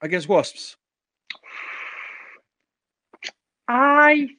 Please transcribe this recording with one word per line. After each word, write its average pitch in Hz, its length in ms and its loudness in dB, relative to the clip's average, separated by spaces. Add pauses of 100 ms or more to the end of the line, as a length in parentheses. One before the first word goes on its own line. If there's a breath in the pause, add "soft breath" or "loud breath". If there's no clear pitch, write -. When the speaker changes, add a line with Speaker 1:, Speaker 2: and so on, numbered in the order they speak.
Speaker 1:
against 156 260 -6
Wasps. - 480 -2 (3000 loud breath)
Speaker 2:
I 285 640 4 (100)